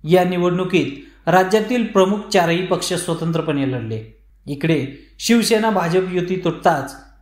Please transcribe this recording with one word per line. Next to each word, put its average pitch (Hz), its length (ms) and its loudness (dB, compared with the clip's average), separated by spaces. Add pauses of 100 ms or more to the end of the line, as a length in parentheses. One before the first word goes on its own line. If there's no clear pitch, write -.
या 180 200 4
निवडणुकीत 180 680 0 (380)
राज्यातील 208 560 2
प्रमुख 196 320 2 (160)
चारही 175 320 2
पक्ष 185 280 -2
स्वतंत्रपणे 160 800 -2
लढले. 110 520 -8 (220)
इकडे 143 420 -2 (320)
शिवसेना 226 500 2
भाजप 185 420 0
युती 180 320 -2
तुटताच 160 520 0 (260)